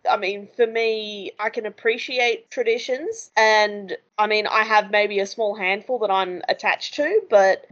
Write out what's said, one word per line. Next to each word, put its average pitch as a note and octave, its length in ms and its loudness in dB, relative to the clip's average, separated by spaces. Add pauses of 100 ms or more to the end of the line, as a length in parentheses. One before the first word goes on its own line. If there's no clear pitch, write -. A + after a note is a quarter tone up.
I - 80 4
mean, G3+ 300 -4 (100)
for A#3+ 80 4
me, A3 760 -4
I A3 100 -2
can A3 160 -8
appreciate A#3 840 -2
traditions B3+ 840 -4
and, G#3 600 2 (200)
I G#3+ 120 0
mean, G#3+ 180 0
I A3 160 2
have G#3+ 300 2
maybe G#3 260 2
a G3 80 0
small G#3 300 -4
handful G#3 420 -4
that G#3 120 -2
I'm F#3 380 0
attached - 460 -2
to, E4 340 0
but G3 440 4